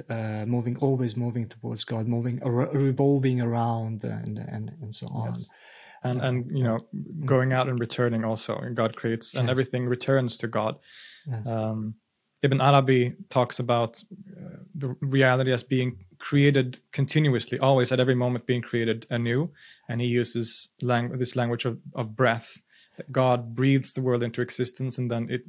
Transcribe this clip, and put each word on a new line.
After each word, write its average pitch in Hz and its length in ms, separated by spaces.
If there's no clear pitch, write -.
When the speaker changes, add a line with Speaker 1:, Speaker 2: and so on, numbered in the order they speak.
Speaker 1:
uh, 110 360
moving, 120 320
always 127 380
moving 120 320
towards 117 360
God, 110 240
moving, 117 360
ar-, 123 280
revolving 135 680
around 117 640
and, 110 360
and, 110 320
and 110 120
so - 140
on. 117 260
Speaker 2:
Yes. 117 160
And, 127 180
Speaker 1:
Uh, 139 40
Speaker 2:
and, 127 320
you 131 60
know, 113 160
Speaker 1:
mm. 151 300
Speaker 2:
going 131 280
out 131 160
and 123 100
returning 117 460
also, 110 320
and 120 180
God 113 200
creates, 113 400
and 127 120
Speaker 1:
Yes. 123 40
Speaker 2:
everything 127 340
returns 123 540
to 117 80
God. 110 280
Speaker 1:
Yes. 113 200
Speaker 2:
Um, 110 480
Ibn 139 200
Arabi 131 520
talks 123 300
about, 117 440
uh, - 220
the 135 280
reality 131 500
as 120 100
being 127 440
created 139 600
continuously, 139 680
always 131 320
at 127 80
every 127 160
moment 123 320
being 120 160
created 117 460
anew. 120 420
And 117 140
he 123 60
uses 120 600
lang-, 120 380
this 123 160
language 120 300
of, 117 140
of 110 220
breath, 117 460
that - 160
God 123 440
breathes 135 380
the 139 80
world 123 220
into 117 180
existence 123 560
and 123 140
then 117 180
it 123 200